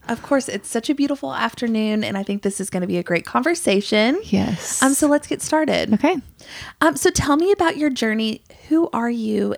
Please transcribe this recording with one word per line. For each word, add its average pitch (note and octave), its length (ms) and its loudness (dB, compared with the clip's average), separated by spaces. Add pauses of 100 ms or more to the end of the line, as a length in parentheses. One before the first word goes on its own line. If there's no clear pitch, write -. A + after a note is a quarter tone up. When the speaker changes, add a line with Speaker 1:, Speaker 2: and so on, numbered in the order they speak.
Speaker 1:
Of A#3 140 -4
course, C#4 260 0
it's - 220 -8
such A3+ 180 -2
a D4+ 60 0
beautiful C#4 400 -2
afternoon, A3 680 0
and - 140 -4
I G3 60 -2
think G3+ 180 -4
this G3 200 -2
is F#3+ 100 -8
gonna F3+ 160 -2
be F#3 100 -2
a F3 60 0
great F3 240 -2
conversation. A#3 960 2
Speaker 2:
Yes. - 580 -2
Speaker 1:
Um, C4+ 120 4
so D4+ 120 2
let's D4 200 2
get - 160 -6
started. A3+ 500 0
Speaker 2:
Okay. B3 240 4 (640)
Speaker 1:
Um, D#4 160 4
so - 140 2
tell - 260 2
me F4+ 160 4
about E4 240 2
your D4 140 0
journey. A3 520 -2 (260)
Who E4 240 4
are A#3 180 0
you, G#3+ 480 0